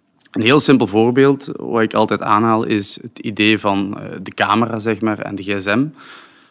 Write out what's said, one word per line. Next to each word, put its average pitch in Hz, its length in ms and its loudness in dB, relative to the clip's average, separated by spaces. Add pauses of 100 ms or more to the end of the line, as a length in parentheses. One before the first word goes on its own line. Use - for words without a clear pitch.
(320)
Een - 100 -4
heel 127 180 4
simpel 123 280 4
voorbeeld 127 680 2
wat - 260 -4
ik 110 120 0
altijd 104 280 0
aanhaal 110 440 2
is 104 360 -4
het - 180 -18
idee 107 400 0
van, 98 400 -2
eh, 104 60 -14 (160)
de 104 120 -14
camera, 110 460 0
zeg 104 220 -4
maar, 110 180 -2
en 104 160 -8
de 95 80 -10
gsm. 101 420 -2 (640)